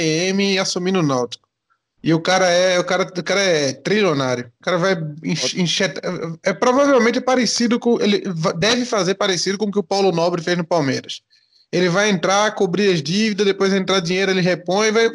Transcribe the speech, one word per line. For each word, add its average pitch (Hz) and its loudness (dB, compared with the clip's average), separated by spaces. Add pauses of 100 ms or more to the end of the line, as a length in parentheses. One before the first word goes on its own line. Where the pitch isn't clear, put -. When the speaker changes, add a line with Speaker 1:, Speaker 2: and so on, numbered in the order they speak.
(280)
Speaker 1:
M 196 0
assumindo 185 -2
o - 2
Náutico. 127 -2 (520)
E 156 2
o 160 2
cara 185 2
é, 180 2
o 180 0
cara, 180 0
o 175 -6
cara 190 0
é 156 0
trilionário. 139 -2
O - -20
cara 175 -2
vai 190 2 (300)
enche-, 165 -2
Speaker 2:
Ótimo. - -4
Speaker 1:
enche-, 175 0
é, 175 -6
é - 0
provavelmente 254 2
parecido 247 0
com, 240 2
ele 202 2
va-, 170 -2
deve 226 0
fazer 196 -2
parecido 190 -2
com 214 -4
o 202 -4
que 202 -4
o 202 0
Paulo 196 0
Nobre 170 0
fez 175 -2
no 175 -2
Palmeiras. 143 -2 (520)
Ele 180 2
vai 202 2
entrar, 196 0
cobrir 190 0
as 165 0
dívidas, 202 0
depois 196 2
entrar 190 0
dinheiro, 185 0
ele 190 0
repõe, 180 0
vai, 226 4